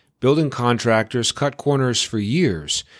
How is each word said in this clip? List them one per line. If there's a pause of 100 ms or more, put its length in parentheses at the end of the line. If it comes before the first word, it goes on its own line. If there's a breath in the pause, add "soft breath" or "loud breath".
(200)
Building
contractors
cut
corners
for
years, (160 loud breath)